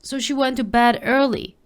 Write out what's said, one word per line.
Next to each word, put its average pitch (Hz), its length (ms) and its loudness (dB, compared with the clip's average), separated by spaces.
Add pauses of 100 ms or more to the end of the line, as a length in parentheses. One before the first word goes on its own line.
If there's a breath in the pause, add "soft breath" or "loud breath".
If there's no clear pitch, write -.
so - 180 -8
she 262 140 -4
went 269 240 0
to 262 60 -2
bed 233 400 2
early. 269 520 0 (100)